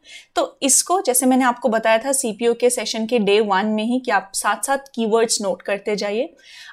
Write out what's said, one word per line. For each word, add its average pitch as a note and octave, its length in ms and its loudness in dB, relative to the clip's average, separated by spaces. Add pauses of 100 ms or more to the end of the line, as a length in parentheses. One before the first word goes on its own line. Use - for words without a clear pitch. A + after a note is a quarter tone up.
(360)
तो - 260 -2
इसको F4 380 2
जैसे B3+ 260 0
मैंने C4 180 4
आपको B3 240 0
बताया A3 300 2
था C4+ 140 -2
सीपीओ A#3 420 -2
के A#3+ 160 2
सेशन A3 360 -4
के A#3+ 120 0
डे G3+ 220 4
वन G3+ 260 0
में G#3+ 180 -2
ही B3 160 0
कि B3+ 100 -6
आप F#3+ 240 0
साथ-साथ A#3+ 600 -2
कीवर्ड्स A3+ 480 0
नोट G3 200 -4
करते G3+ 340 -4
जाइए। G#3 380 -4 (380)